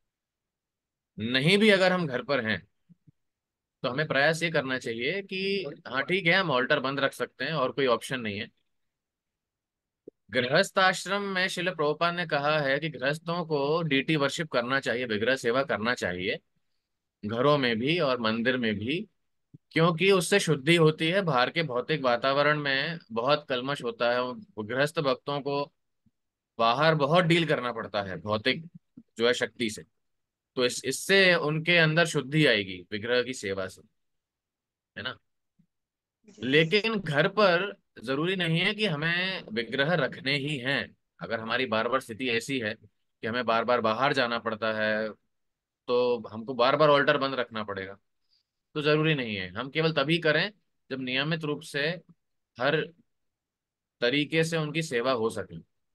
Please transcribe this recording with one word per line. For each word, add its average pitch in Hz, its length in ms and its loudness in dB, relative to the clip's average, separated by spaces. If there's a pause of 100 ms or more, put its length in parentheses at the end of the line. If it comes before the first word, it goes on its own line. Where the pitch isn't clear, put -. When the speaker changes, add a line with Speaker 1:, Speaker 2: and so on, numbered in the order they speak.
(1200)
Speaker 1:
नहीं 131 380 2
भी 214 120 6
अगर 185 220 6
हम 180 160 0
घर 123 160 -4
पर 127 220 -2
हैं 101 220 -2 (1160)
तो 131 60 -4
हमें 143 180 -4
प्रयास 160 360 2
ये 170 80 0
करना 131 260 -2
चाहिए 127 440 -6
कि 196 440 -4 (220)
हाँ 127 160 -2
ठीक 180 220 -2
है, 165 80 4
हम 185 180 2
altar 131 280 2
बंद 135 200 -4
रख 135 140 0
सकते - 320 -8
हैं 156 80 -4
और 131 180 0
कोई 139 140 -2
option 123 340 0
नहीं 104 200 -6
है। 117 100 -10 (1800)
गृहस्थ 135 480 0
आश्रम 185 420 0
में 190 260 -2
श्रील 185 220 -4
प्रभुपाद 165 440 0
ने 175 120 -4
कहा 151 340 0
है 139 200 0
कि 156 100 -4
गृहस्थों 156 560 -4
को 151 360 0
डीटी 143 340 0
worship 147 360 -2
करना 127 280 0
चाहिए, 127 260 -2
विग्रह 113 300 0
सेवा 127 280 0
करना 113 300 -2
चाहिए 95 460 -4 (840)
घरों 123 320 2
में 120 220 0
भी 156 200 0
और 131 200 0
मंदिर 117 380 0
में 110 180 0
भी, 135 320 -6 (640)
क्योंकि 170 400 2
उससे 196 280 4
शुद्धि 156 360 2
होती 160 320 4
है। 190 140 0
बाहर 131 280 2
के 165 140 -2
भौतिक 131 380 -2
वातावरण 139 580 2
में 143 400 -2 (120)
बहुत 131 380 0
कलमश 135 340 -4
होता 120 280 0
है, 123 220 -2 (260)
गृहस्थ 127 400 -2
भक्तों 143 420 -2
को 143 320 -4 (840)
बाहर 131 360 4
बहुत 156 300 4
डील 165 220 2
करना 123 240 -2
पड़ता 104 300 -6
है 95 160 -6
भौतिक 107 480 -2 (520)
जो 117 100 2
है 123 60 4
शक्ति 117 360 -4
से, 104 140 -10 (720)
तो 127 100 2
इस, 123 200 -2
इससे 185 500 4
उनके 160 420 0
अंदर 160 280 4
शुद्धि 151 400 2
आएगी 95 460 0
विग्रह 117 320 0
की 127 100 -10
सेवा 95 340 -6
से, - 140 -18 (1160)
है 98 60 -10
ना? 120 140 -10 (1080)
Speaker 2:
जी। 107 220 -10
Speaker 1:
लेकिन 196 520 4
घर 151 280 2
पर 190 480 2 (280)
जरूरी 147 320 -2
नहीं 170 240 0
है 196 140 0
कि 208 120 -4
हमें 175 680 -2
विग्रह 139 420 -2
रखने 139 440 -2
ही 143 200 -6
हैं। 123 400 -4 (220)
अगर 107 200 -6
हमारी 117 260 -2
बार 110 220 0
बार 131 120 0
स्थिति 123 300 -8
ऐसी 120 300 -4
है 107 160 -4
कि - 520 -16
हमें 117 180 -2
बार 113 180 2
बार 120 180 2
बाहर 117 320 2
जाना 120 260 0
पड़ता 110 340 -4
है, 107 360 -2 (800)
तो 123 400 2
हमको 113 260 -10
बार 127 220 4
बार 151 140 6
ऑल्टर 143 280 6
बंद 135 160 -4
रखना 117 300 -4
पड़ेगा, 98 340 -10 (760)
तो 156 80 -6
जरूरी 156 340 4
नहीं 117 200 -4
है। 92 140 -6
हम 120 200 -8
केवल 160 240 0
तभी 160 240 2
करें 160 340 0 (380)
जब 131 100 -8
नियमित 139 440 -2
रूप 147 180 -4
से - 200 -6 (800)
हर 147 220 2 (1200)
तरीके 147 420 2
से 165 140 -2
उनकी 151 240 -2
सेवा 131 300 0
हो 113 180 0
सके। 87 280 -8 (380)